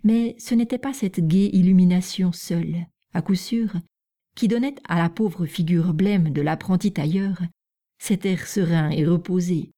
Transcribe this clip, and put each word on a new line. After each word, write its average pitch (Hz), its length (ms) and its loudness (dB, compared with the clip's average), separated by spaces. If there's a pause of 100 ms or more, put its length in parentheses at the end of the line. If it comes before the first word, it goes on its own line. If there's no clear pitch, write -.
Mais 233 340 2
ce - 160 -6
n'était 233 240 0
pas 269 160 -6
cette 185 320 -2
gaie 190 280 4
illumination 180 800 4
seule, 170 540 -6 (260)
à 175 80 -2
coup 190 140 0
sûr, 220 440 -4 (560)
qui 214 140 0
donnait 262 260 0 (140)
à 170 80 0
la 170 120 2
pauvre 180 360 -2
figure 165 480 0
blême 175 400 2
de 147 80 0
l'apprenti 180 500 0
tailleur 180 500 -2 (580)
cet 202 260 -4
air 185 200 -2
serein 165 440 0
et 156 160 0
reposé 175 720 0